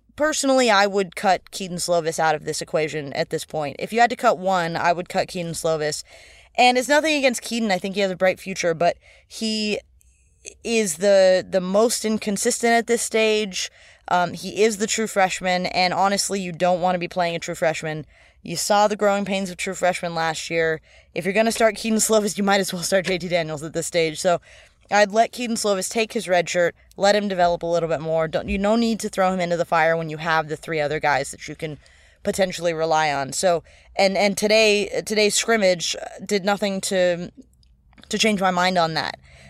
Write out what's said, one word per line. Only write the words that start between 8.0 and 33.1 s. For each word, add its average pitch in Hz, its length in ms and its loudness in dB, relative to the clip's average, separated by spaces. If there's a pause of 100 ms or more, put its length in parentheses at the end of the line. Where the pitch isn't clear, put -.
has 196 80 0
a 180 60 -4
bright 185 240 2
future, 175 340 -4
but 165 220 0 (320)
he 214 500 -4 (840)
is 214 340 -2
the, 190 500 4
the 180 140 0
most 202 440 2
inconsistent 220 680 0
at 233 140 2
this 233 140 0
stage. 214 680 0 (380)
Um, 180 260 0
he 175 300 -2
is 220 140 2
the 208 100 -2
true 220 200 -2
freshman, 185 600 0
and 180 260 0
honestly, 196 460 0
you 180 120 -8
don't 175 300 0
wanna 180 180 0
be 175 80 -6
playing 170 280 -2
a 165 40 -4
true 165 160 -8
freshman. 156 500 -4 (360)
You 170 140 -10
saw 208 320 2
the 208 80 0
growing 202 300 0
pains 190 240 -4
of 175 80 -14
true 190 160 -6
freshmen 175 420 -2
last 160 340 -4
year. 165 300 0 (340)
If 165 120 -6
you're 196 80 -2
gonna 220 180 2
start 220 240 2
Kedon 220 240 -2
Slovis, 208 380 2
you 202 60 -2
might 196 180 2
as 185 100 -2
well 175 120 -6
start 190 220 0
J 185 120 -2
T 170 100 -6
Daniels 156 360 -2
at 160 100 -10
this 165 140 -4
stage. 160 320 0
So 175 200 2 (500)
I'd 202 220 4
let 226 220 2
Kedon 233 240 -4
Slovis 196 340 -2
take 226 220 -2
his 190 140 -6
red 175 220 2
shirt, 175 240 2 (220)
let 202 200 4
him 208 120 0
develop 175 340 2
a 170 60 -4
little 165 220 0
bit 156 100 0
more. 160 280 0
Don't, 170 200 -4
you, 202 100 -2
no 202 200 2
need 226 240 0
to 214 80 -6
throw 185 240 2
him 185 80 -2
into 175 160 0
the 160 80 0
fire 165 320 2
when 165 120 -4
you 151 80 -8
have 160 300 0
the 151 80 -6
three 160 240 -6
other 147 200 -2
guys 139 320 0
that - 160 -16
you 156 80 -12
can 156 220 -10 (460)
potentially 185 500 -2
rely 156 380 2